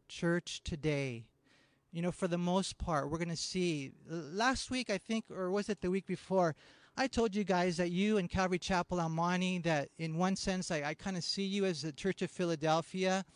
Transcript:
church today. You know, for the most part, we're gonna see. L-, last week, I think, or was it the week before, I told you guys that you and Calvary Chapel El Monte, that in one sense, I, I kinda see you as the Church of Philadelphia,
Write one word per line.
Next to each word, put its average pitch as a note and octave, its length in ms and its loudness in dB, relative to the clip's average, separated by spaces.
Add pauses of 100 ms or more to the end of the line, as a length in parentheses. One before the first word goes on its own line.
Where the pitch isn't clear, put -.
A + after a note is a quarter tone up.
church - 560 -2
today. C#3 640 -2 (640)
You E3 100 -4
know, F3 80 2
for - 160 -2
the F3 100 0
most F3+ 400 0
part, C#3+ 340 -2
we're D#3+ 80 -2
gonna E3+ 180 -4
see. D#3+ 560 -2 (180)
L-, E3 60 -6 (160)
last A#3 400 0
week, B3+ 180 0
I G3 80 2
think, A3+ 320 -4
or F#3 220 -4
was G3+ 160 0
it G#3 140 -4
the F3+ 80 0
week F#3+ 160 0
before, F3+ 500 2 (400)
I B3+ 100 2
told A#3 300 2
you G#3 80 2
guys F3+ 320 2
that F3 160 0
you G#3 260 4
and F3+ 100 0
Calvary F#3 300 2
Chapel F3+ 420 0
El E3 80 0
Monte, F3+ 520 0
that D3+ 380 0
in D#3+ 180 -4
one F#3 180 2
sense, F#3 380 -2
I, D3+ 100 0
I D3+ 120 -2
kinda F#3 280 -6
see - 220 -2
you G3 200 0
as E3 180 0
the D#3 100 -4
Church F#3 300 -2
of F3 100 -2
Philadelphia, F3 920 2 (120)